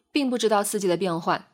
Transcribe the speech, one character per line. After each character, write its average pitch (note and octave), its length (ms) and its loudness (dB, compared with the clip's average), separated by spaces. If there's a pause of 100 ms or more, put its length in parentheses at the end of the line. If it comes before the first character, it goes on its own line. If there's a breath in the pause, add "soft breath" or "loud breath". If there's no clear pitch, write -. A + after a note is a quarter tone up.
(120)
并 C#4 180 0
不 B3 80 0
知 A3 100 2
道 G#3 160 2
四 G3+ 160 -4
季 F#3+ 80 -2
的 F3 80 2
变 E3+ 240 -2
换。 - 340 -2